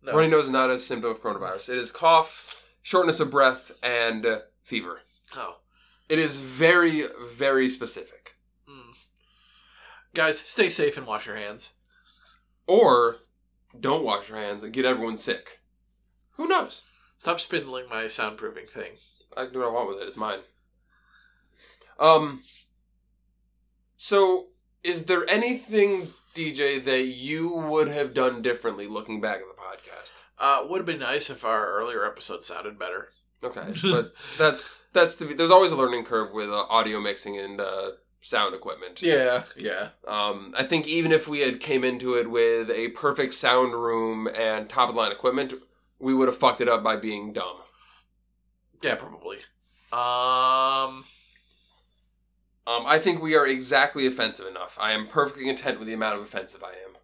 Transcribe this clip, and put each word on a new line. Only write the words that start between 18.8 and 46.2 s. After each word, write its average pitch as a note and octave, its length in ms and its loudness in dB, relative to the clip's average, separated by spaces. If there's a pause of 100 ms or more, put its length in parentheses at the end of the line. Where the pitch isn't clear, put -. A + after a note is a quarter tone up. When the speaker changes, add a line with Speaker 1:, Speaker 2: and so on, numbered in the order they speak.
Speaker 2:
I C3 80 -6
can C3 80 -16
do C3 60 -6
what B2 100 0
I - 20 -6
want A#2 160 -2
with G2 140 -8
it. F2+ 80 -10
It's G2 80 -18
mine. G#2+ 220 -4 (1600)
Um. D3+ 440 4 (1500)
So, F#3+ 520 2 (360)
is E3+ 220 -2
there F3 240 2
anything, G#3 760 2 (260)
D D#3+ 180 -6
J, C#3 280 -2
that C3 260 0
you D3 500 -4
would D#3 320 2
have C#3+ 260 -4
done B2 280 0
differently A2 460 -2
looking G#2+ 340 -6
back G#2+ 160 -2
at F#2+ 100 -12
the F#2+ 140 -20
podcast? F#2+ 600 -16 (140)
Speaker 1:
Uh, C#3 260 2
it - 60 -10
would F#3 100 -2
have F3 60 -6
been D#3+ 140 -4
nice C3+ 300 -2
if B2 160 -10
our A2 220 0
earlier G#2+ 380 -4
episodes - 420 -8
sounded F#2 300 -10
better. F#2 320 -10 (340)
Speaker 2:
Okay, A#2+ 360 -10
Speaker 1:
<laughs> F#3+ 120 0
Speaker 2:
but A#2 220 0 (240)
that's, D3+ 440 0 (120)
that's E3+ 220 4
to E3 100 -10
be, D3 80 -8
there's E3 180 4
always F#3 200 10
a D#3 40 -2
learning B2 300 0
curve A2 280 -2
with, G#2 160 -6
uh, G#2 200 -2
audio G#2+ 300 2
mixing G2+ 380 -6
and, G2 240 -8
uh, F#2+ 300 -6 (300)
sound G#2 340 -2
equipment. F2+ 460 -12
Speaker 1:
Yeah, C3 420 2 (140)
yeah. G2 320 -6 (180)
Speaker 2:
Um, G2+ 500 -4
I C3 60 0
think D3 240 -2
even E3 240 0
if D#3 160 2
we D3 140 -6
had B2+ 180 0
came C3 240 0
into B2+ 320 -2
it A#2 160 0
with A#2 400 2
a A#2 180 -2
perfect C3+ 460 -2
sound B2+ 380 4
room A2+ 540 -2
and G#2+ 420 -2
top B2 200 2
of A2+ 60 -6
the A#2 60 0
line G#2+ 100 2
equipment, C3 420 -2 (460)
we C3 140 0
would C3 140 4